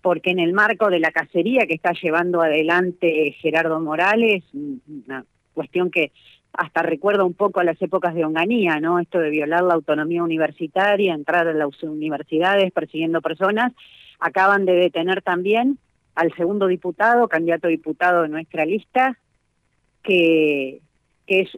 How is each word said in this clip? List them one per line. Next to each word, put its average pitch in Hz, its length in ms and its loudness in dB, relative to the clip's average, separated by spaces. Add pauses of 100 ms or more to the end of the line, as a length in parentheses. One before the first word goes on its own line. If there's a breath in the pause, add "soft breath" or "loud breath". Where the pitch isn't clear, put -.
porque 180 300 0
en 180 60 0
el 170 140 2
marco 208 380 2
de 175 100 2
la 160 120 0
cacería 185 540 0
que 165 60 -4
está 170 200 -2
llevando 170 500 0
adelante 160 1000 0
Gerardo 160 400 0
Morales, 190 720 2
una 139 720 -12 (300)
cuestión 175 360 -4
que 165 220 -2 (400 soft breath)
hasta 170 300 -4
recuerda 196 420 0
un 180 80 0
poco 196 280 -2
a 175 40 2
las 170 160 -2
épocas 175 340 -2
de 165 120 0
Onganía, 170 540 0
¿no? 170 180 0
Esto 175 200 -2
de 156 120 0
violar 151 320 0
la 180 100 2
autonomía 160 500 -2
universitaria, 170 920 0
entrar 165 340 0
a 160 60 0
las 147 280 -2
universidades 156 880 0
persiguiendo 165 520 -4
personas. 208 500 -2 (460 loud breath)
Acaban 190 480 2
de 185 80 4
detener 180 480 2
también 208 560 0 (380)
al 165 180 0
segundo 190 320 0
diputado, 208 600 2
candidato 165 400 -2
a - 20 0
diputado 170 520 0
de 156 60 -2
nuestra 156 380 -6
lista, 254 500 -2 (840)
que, 156 800 2 (420)
que 190 180 0
es, 185 160 -10